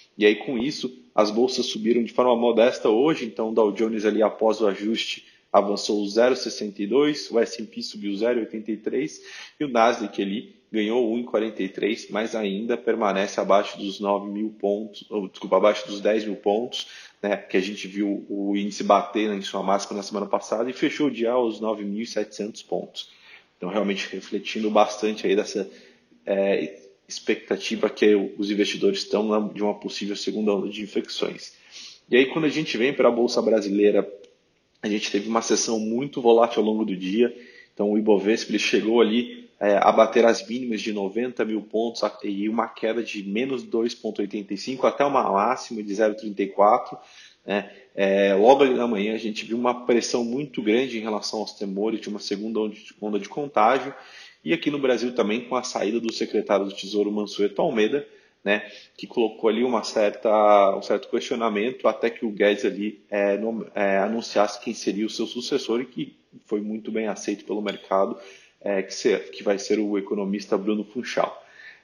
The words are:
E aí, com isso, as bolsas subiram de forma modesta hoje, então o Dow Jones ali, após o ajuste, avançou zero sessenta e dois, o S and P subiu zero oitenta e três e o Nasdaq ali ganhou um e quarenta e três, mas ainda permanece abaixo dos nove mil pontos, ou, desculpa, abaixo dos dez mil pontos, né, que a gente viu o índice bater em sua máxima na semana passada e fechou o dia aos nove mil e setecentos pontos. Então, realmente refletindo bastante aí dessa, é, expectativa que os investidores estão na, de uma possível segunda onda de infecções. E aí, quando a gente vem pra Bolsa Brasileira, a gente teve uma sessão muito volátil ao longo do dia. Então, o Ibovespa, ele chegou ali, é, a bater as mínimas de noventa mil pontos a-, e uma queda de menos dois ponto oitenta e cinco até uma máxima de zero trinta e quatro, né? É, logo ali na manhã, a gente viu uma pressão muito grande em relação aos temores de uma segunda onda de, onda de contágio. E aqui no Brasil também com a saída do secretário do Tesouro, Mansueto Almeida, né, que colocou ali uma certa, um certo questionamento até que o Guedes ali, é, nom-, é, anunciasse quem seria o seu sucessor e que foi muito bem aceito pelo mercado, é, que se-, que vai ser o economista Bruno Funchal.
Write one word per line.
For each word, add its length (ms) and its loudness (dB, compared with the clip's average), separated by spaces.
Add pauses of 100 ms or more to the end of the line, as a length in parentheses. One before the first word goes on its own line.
(180)
E 80 4
aí, 100 8
com 220 -6
isso, 460 -4 (100)
as 160 4
bolsas 360 0
subiram 360 0
de 100 -4
forma 240 4
modesta 540 4
hoje, 360 2
então 240 -4
o 40 -4
Dow 200 4
Jones 320 0
ali, 160 4
após 400 2
o 60 4
ajuste, 580 -4 (260)
avançou 560 2
zero 280 4
sessenta 460 -8
e 60 -4
dois, 420 2
o 100 2
S 220 -2
and 40 -8
P 160 -12
subiu 340 -6
zero 240 0
oitenta 320 -6
e 60 -4
três 440 -6 (380)
e 60 -2
o 40 -6
Nasdaq 520 2
ali 340 -6 (160)
ganhou 420 0
um 60 -2
e 40 -6
quarenta 380 -2
e 60 -2
três, 420 -4
mas 260 -4
ainda 420 -2
permanece 600 0
abaixo 380 2
dos 220 -8
nove 320 -2
mil 180 -4 (100)
pontos, 500 -4
ou, 180 -4
desculpa, 300 -2
abaixo 300 4
dos 120 -8
dez 240 2
mil 140 -6
pontos, 500 -2 (340)
né, 140 0
que 220 -2
a 40 4
gente 240 -6
viu 440 -4
o 260 -2
índice 280 -4
bater 480 4
em 100 -4
sua 200 -6
máxima 360 -2
na 60 -8
semana 220 -6
passada 440 -2
e 40 -8
fechou 340 -2
o 40 0
dia 200 -2
aos 280 0
nove 240 -4
mil 180 -6
e 60 -6
setecentos 560 -8
pontos. 480 -10 (440)
Então, 160 -8
realmente 400 -2
refletindo 580 -6
bastante 560 2
aí 120 4
dessa, 340 -4 (540)
é, 560 0 (260)
expectativa 800 -2
que 240 4 (240)
os 140 -2
investidores 480 0
estão 240 -2
na, 160 0
de 240 -4
uma 120 0
possível 420 -8
segunda 360 -2
onda 140 -2
de 140 -8
infecções. 720 -6 (560)
E 80 6
aí, 80 8
quando 180 -2
a 60 2
gente 280 -4
vem 140 2
pra 180 4
Bolsa 320 2
Brasileira, 680 2 (720)
a 80 -4
gente 200 -2
teve 200 -2
uma 120 2
sessão 380 -2
muito 400 -4
volátil 420 4
ao 60 2
longo 160 0
do 100 -2
dia. 400 0 (400)
Então, 160 0
o 80 2
Ibovespa, 540 2
ele 80 0
chegou 400 2
ali, 500 2 (120)
é, 160 4
a 160 6
bater 320 6
as 200 4
mínimas 360 -4
de 100 -4
noventa 540 -2
mil 160 -2
pontos 420 -4
a-, 180 -4
e 280 -4
uma 180 0
queda 340 -4
de 220 -8
menos 400 -4
dois 320 -2
ponto 240 -8
oitenta 340 -6
e 40 -6
cinco 280 -6
até 200 0
uma 260 2
máxima 500 0
de 120 -6
zero 220 2
trinta 280 -6
e 40 -2
quatro, 500 2 (480)
né? 260 -2 (240)
É, 380 4
logo 300 8
ali 100 4
na 140 0
manhã, 260 0
a 60 -4
gente 260 -6
viu 100 -4
uma 300 0
pressão 400 2
muito 380 -6
grande 340 2
em 40 -6
relação 400 -4
aos 120 -8
temores 480 -4
de 80 -10
uma 80 -8
segunda 420 -6
onda 140 -2
de, 260 -20
onda 200 -4
de 100 -10
contágio. 640 2 (500)
E 80 -2
aqui 200 0
no 80 -4
Brasil 340 0
também 280 0
com 140 -6
a 60 2
saída 380 -2
do 120 -2
secretário 540 0
do 80 -8
Tesouro, 380 -2
Mansueto 500 -2
Almeida, 460 0 (360)
né, 240 0 (300)
que 80 -12
colocou 420 0
ali 160 2
uma 200 0
certa, 920 4
um 60 -4
certo 260 -2
questionamento 800 -2
até 220 2
que 160 -8
o 60 -2
Guedes 340 2
ali, 360 -4 (100)
é, 260 2
nom-, 280 -4 (100)
é, 240 2
anunciasse 600 0
quem 140 -6
seria 320 -2
o 40 -4
seu 180 -6
sucessor 540 -2
e 40 -6
que 300 -12 (300)
foi 160 -4
muito 300 -8
bem 160 -2
aceito 380 -6
pelo 160 -4
mercado, 560 0 (420)
é, 220 -2
que 120 -10
se-, 260 2
que 240 -12
vai 160 0
ser 180 0
o 220 0
economista 580 -2
Bruno 260 -2
Funchal. 580 -4 (420)